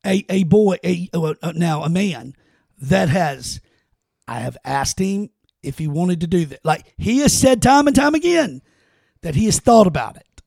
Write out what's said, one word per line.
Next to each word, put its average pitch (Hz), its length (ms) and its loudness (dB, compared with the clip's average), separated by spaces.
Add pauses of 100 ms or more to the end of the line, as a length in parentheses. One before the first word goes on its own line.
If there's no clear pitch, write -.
a, 196 240 -2
a 190 160 0
boy, 190 400 2
a, 180 300 -4
uh, 160 200 -2 (200)
now 160 280 -2
a 151 60 -4
man 165 460 -4 (440)
that 160 300 0
has, 139 520 -4 (680)
I 117 120 -10
have 123 240 -10
asked 139 340 -4
him 196 320 -4 (320)
if 139 160 -10
he 156 80 -6
wanted 170 340 -2
to 175 60 -4
do 170 200 0
that. 135 180 -18
Like, - 340 -4
he 233 200 0
has 285 140 2
said 262 300 2
time 285 240 6
and 277 100 2
time 294 180 2
again 302 460 0 (600)
that 160 120 -8
he 214 120 2
has - 140 0
thought 226 260 6
about 143 300 -4
it - 300 -20